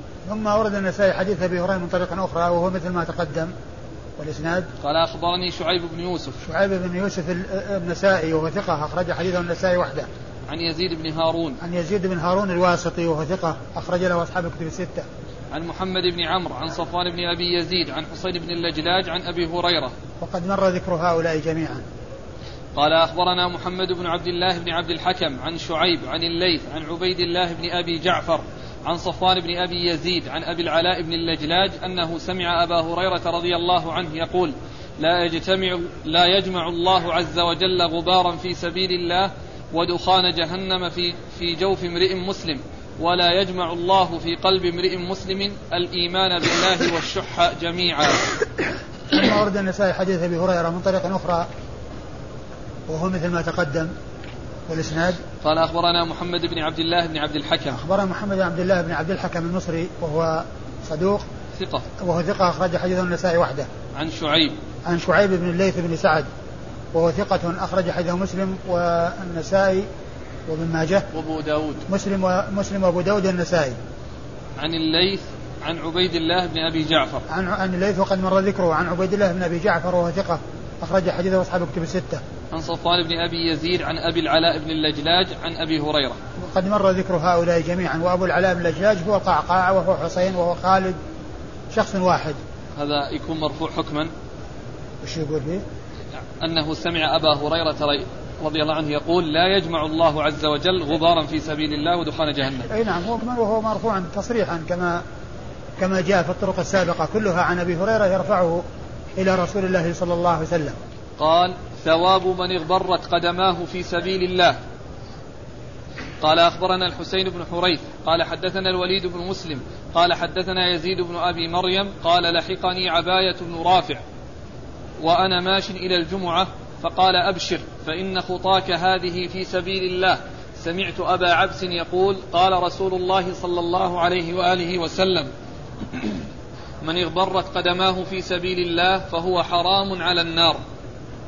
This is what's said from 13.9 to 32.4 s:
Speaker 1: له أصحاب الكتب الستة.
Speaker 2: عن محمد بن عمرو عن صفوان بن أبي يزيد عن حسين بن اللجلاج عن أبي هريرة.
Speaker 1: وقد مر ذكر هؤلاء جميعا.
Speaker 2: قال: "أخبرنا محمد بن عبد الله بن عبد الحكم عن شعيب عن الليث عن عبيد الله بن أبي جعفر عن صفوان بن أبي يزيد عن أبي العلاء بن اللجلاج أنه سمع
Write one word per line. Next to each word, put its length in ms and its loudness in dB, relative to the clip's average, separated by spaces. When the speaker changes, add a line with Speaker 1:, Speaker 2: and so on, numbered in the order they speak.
Speaker 1:
له 180 2
أصحاب 240 -2
الكتب 200 -6
الستة. 360 -6
Speaker 2:
عن 140 -6
محمد 360 -2
بن 60 -2
عمرو 320 -2
عن 140 -6
صفوان 420 -2
بن 140 -4
أبي 300 0
يزيد 360 0
عن 220 -6
حسين 200 -4
بن 180 -6
اللجلاج 580 0
عن 140 -4
أبي 240 -2
هريرة. 440 0
Speaker 1:
وقد 260 -4
مر 220 4
ذكر 260 0
هؤلاء 440 2
جميعا. 440 -2
Speaker 2:
قال: 160 4
"أخبرنا 560 2
محمد 440 -4
بن 140 -4
عبد 200 -2
الله 320 0
بن 120 -6
عبد 200 -2
الحكم 500 -2
عن 180 -6
شعيب 500 2
عن 140 -4
الليث 380 0
عن 80 -8
عبيد 380 -2
الله 320 0
بن 180 -6
أبي 280 -2
جعفر 420 2
عن 120 0
صفوان 440 2
بن 160 -4
أبي 340 -2
يزيد 380 -2
عن 160 -6
أبي 180 -4
العلاء 400 2
بن 100 -4
اللجلاج 580 0
أنه 340 -2
سمع 460 0